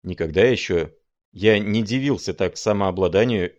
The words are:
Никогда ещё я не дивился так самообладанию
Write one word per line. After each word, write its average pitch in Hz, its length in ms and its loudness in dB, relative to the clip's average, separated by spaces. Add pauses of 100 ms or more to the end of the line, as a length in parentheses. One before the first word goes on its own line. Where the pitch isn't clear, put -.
Никогда 87 380 0
ещё 95 500 0 (380)
я 104 260 2
не 104 240 -2
дивился 123 500 -4
так 90 240 -4
самообладанию 95 1000 0